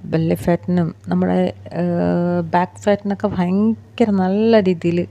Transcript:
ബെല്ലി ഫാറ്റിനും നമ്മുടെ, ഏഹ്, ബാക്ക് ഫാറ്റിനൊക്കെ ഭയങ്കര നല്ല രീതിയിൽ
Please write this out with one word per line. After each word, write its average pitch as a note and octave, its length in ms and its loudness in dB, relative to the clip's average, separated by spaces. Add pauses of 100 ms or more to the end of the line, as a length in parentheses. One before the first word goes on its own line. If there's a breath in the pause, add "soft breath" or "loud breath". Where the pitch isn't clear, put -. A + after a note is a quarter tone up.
ബെല്ലി E3 340 0
ഫാറ്റിനും F3 500 0 (180)
നമ്മുടെ, F3+ 320 0 (360)
ഏഹ്, F3 720 0
ബാക്ക് F3+ 320 -2
ഫാറ്റിനൊക്കെ G3+ 480 -2
ഭയങ്കര G3+ 840 0
നല്ല G#3 480 2
രീതിയിൽ F3 380 0 (120)